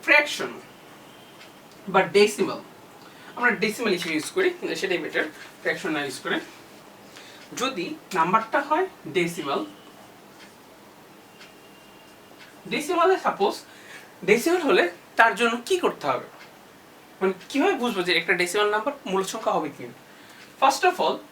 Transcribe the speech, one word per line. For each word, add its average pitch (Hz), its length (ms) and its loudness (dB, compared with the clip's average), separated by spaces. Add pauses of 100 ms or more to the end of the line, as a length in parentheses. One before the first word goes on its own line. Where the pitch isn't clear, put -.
ফ্র্যাকশন, 294 500 2 (1400)
বা 190 80 6 (160)
ডেসিমাল, 208 440 2 (760)
আমরা 240 140 2 (120)
ডেসিমাল 214 340 0
হিসেবে 170 200 -4
ইউজ 156 200 -4
করি, 190 120 2 (320)
সেটাই 185 240 -2
বেটার, 160 200 -2 (380)
ফ্র্যাকশন 165 320 -4
না 151 120 -4
ইউজ 131 180 -10
করে। 180 120 -2 (1200)
যদি 202 260 -4 (320)
নাম্বারটা 190 400 2 (100)
হয় 339 180 2 (300)
ডেসিমাল, 170 440 -2 (3000)
ডেসিমালে 330 520 2
সাপোজ - 300 0 (760)
ডেসিমাল 285 400 4
হলে 202 160 4 (340)
তার 226 220 6
জন্য 233 140 4 (140)
কি 381 160 2
করতে - 280 -2
হবে, 120 140 -4 (960)
মানে, 190 120 2 (180)
কিভাবে 339 320 2
বুঝবো 208 260 -2
যে 180 120 2
একটা 180 200 0
ডেসিমাল 208 340 2
নাম্বার 214 180 -2 (180)
মূল 190 120 2 (100)
সংখ্যা 220 240 -2
হবে 156 200 -2
কি - 120 -14
না? - 60 -16 (680)
First - 300 4
of - 140 -4
all 165 120 2 (160)